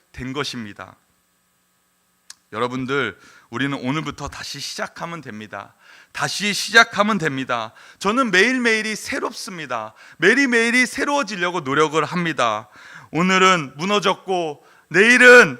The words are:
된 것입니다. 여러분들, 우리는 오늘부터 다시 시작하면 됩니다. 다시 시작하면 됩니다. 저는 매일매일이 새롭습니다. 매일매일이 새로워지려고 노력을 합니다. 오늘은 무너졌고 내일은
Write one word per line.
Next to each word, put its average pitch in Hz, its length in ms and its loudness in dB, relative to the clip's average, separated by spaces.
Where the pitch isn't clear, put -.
된 127 220 -10
것입니다. 107 640 -10
여러분들, 123 680 -4
우리는 135 280 -4
오늘부터 143 500 -6
다시 - 320 -14
시작하면 170 640 -12
됩니다. 107 540 -16
다시 180 400 -4
시작하면 214 640 2
됩니다. 131 560 -4
저는 226 320 -2
매일매일이 220 640 0
새롭습니다. 160 1000 -10
매일매일이 240 680 2
새로워지려고 208 760 -4
노력을 147 420 0
합니다. 139 680 -4
오늘은 180 640 2
무너졌고 180 920 -4
내일은 233 720 8